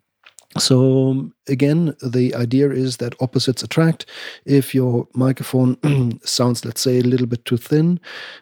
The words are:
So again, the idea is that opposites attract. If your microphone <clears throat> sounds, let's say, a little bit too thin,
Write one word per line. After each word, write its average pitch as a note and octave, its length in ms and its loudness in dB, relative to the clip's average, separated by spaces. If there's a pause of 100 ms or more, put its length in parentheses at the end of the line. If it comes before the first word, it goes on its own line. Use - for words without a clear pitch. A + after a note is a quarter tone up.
(560)
So C3 760 2 (160)
again, C#3+ 540 0
the B2 340 0
idea C3 360 0
is C3 260 -4
that A#2+ 240 -8
opposites C3+ 420 -2
attract. - 440 0 (400)
If C#3 280 2
your B2+ 400 0
microphone B2+ 680 0
<clears throat> C3 420 0
sounds, B2 400 0
let's A#2+ 160 -8
say, B2+ 180 2
a B2 40 4
little B2 240 2
bit A#2 180 -6
too A#2+ 140 0
thin, E3 420 2 (400)